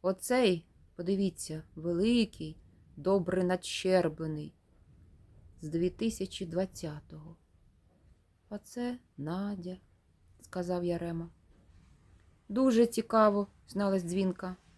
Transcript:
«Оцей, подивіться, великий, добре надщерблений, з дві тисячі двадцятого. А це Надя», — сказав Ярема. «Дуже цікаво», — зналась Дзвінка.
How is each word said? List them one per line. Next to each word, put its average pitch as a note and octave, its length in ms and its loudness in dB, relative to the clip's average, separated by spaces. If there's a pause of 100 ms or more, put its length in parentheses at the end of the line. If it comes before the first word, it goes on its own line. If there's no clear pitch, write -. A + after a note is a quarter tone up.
«Оцей, F#3+ 640 2 (300)
подивіться, F3 640 -2 (120)
великий, F3 800 0 (400)
добре F3+ 480 2
надщерблений, E3 1080 0 (1080)
з D#3+ 60 -10
дві E3 220 0
тисячі G3 560 -4
двадцятого. D#3+ 920 -6 (1120)
А G#3 100 -10
це B3 400 -6 (180)
Надя», — F3+ 600 -6 (640)
сказав F3 440 -4
Ярема. E3+ 440 -4 (1200)
«Дуже A#3+ 380 6
цікаво», — G#3+ 600 4 (220)
зналась G3 360 0
Дзвінка. F#3 520 -2 (220)